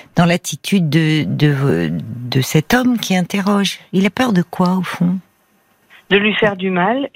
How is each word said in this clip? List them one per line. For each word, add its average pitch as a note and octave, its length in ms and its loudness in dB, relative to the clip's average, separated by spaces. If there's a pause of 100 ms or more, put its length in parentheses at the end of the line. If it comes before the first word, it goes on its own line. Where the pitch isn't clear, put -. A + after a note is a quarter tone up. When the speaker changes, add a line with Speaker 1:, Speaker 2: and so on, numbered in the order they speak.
(180)
Speaker 1:
dans F3 80 6
l'attitude F3 640 0
de, D#3 360 2
de, C3+ 640 0
de A#2 520 -4
cet - 320 0
homme B3 260 2
qui - 160 -2
interroge. G3 640 -2 (140)
Il F#3+ 120 2
a G#3 40 4
peur B3 240 0
de F3 80 4
quoi, F3+ 360 0
au F#3 60 -2
fond ? F3+ 360 -2 (920)
Speaker 2:
De F#3+ 80 4
lui G#3 160 2
faire G3+ 240 0
du F#3 120 -4
mal, G3+ 460 -2